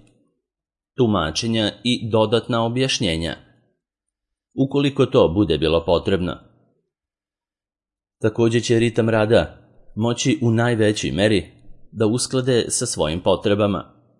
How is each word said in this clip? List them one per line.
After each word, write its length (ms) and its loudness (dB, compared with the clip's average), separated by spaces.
tumačenja 760 0
i 260 -2
dodatna 560 0
objašnjenja, 720 -2
ukoliko 520 0
to 300 4
bude 220 2
bilo 280 0
potrebno. 520 0
Takođe 380 0
će 200 0
ritam 300 0
rada 480 2
moći 460 0
u 100 2
najvećoj 600 0
meri 400 0
da 160 0
usklade 600 0
sa 180 -4
svojim 340 -2
potrebama, 640 0